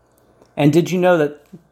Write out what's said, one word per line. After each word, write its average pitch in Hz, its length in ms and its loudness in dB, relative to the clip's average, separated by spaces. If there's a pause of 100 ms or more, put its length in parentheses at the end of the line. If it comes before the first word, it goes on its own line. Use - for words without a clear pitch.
(560)
And 147 160 2
did 165 200 0
you 185 80 -4
know 180 180 2
that 147 260 -4 (280)